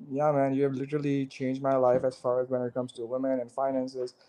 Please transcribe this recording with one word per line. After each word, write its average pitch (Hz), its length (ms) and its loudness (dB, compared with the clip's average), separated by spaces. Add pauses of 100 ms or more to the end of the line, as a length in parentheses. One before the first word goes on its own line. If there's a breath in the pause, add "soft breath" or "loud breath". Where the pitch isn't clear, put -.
(100)
yeah, 147 220 2
man, 135 220 2
you 139 100 2
have 139 100 0
literally 139 520 -2
changed 135 360 -4
my 135 140 2
life 127 280 4
as 131 120 0
far 127 240 0
as 127 100 -2
when 127 120 0
it 123 120 -4
comes 127 180 -4
to 117 140 -10
women 131 340 -2
and 117 100 -8
finances. 131 640 -2 (140)